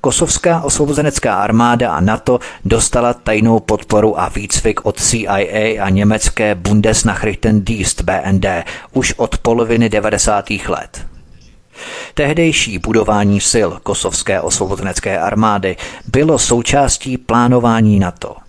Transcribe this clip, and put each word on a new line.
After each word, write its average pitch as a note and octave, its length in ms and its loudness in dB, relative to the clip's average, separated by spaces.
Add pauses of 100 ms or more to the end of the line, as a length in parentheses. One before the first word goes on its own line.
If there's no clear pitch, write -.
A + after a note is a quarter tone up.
kosovská E3 600 0
osvobozenecká C#3+ 720 0
armáda A2+ 560 2
a D2 80 -2
nato A2 400 0 (260)
dostala A#2+ 480 0
tajnou A2 460 2
podporu G#2+ 600 0
a E2+ 100 -2
výcvik - 560 -2
od G#2 140 -2
C - 180 -2
I G2 360 -2
A G#2+ 260 0
a G2 100 -2
německé G#2 640 2
Bundesnachrichtendienst G#2 1500 0
B F2 220 -2
N G2 160 0
D F#2 240 -2 (280)
už C3 260 -2
od - 200 -2
poloviny A#2 520 2
devadesátých G#2 800 -2
let. - 360 -8 (1080)
Tehdejší D3+ 680 0
budování G#2 640 2 (100)
sil G#2+ 180 2 (140)
kosovské F#2+ 580 -2
osvobozenecké F#2 760 -4
armády G2+ 580 0 (300)
bylo C#3 320 2
součástí B2+ 800 0
plánování A#2 840 4
nato. - 360 -4 (140)